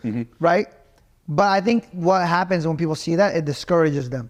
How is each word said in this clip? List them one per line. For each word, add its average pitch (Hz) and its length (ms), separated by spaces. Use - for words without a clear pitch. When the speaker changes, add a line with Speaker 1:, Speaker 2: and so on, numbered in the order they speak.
Speaker 1:
Mm-hmm. 117 180
Speaker 2:
right? 175 280
But 175 200
I 196 120
think 233 320
what 180 340
happens 175 400
when 160 80
people 156 200
see 165 200
that, 196 200
it 165 100
discourages 147 640
them. 123 200